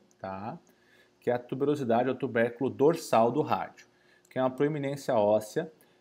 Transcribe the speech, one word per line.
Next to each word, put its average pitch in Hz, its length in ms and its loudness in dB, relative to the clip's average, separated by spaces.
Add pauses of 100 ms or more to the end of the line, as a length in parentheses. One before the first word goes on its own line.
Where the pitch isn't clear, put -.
(200)
tá? 101 400 -12 (600)
Que - 120 -2
é - 20 2
a 123 60 -2
tuberosidade, 131 680 0
o 139 60 -2
tubérculo 120 560 -2
dorsal 120 640 2
do 139 100 0
rádio, 98 460 -6 (420)
que - 80 -10
é 131 60 0
uma 131 80 0
proeminência 139 640 -2
óssea. 110 580 2 (280)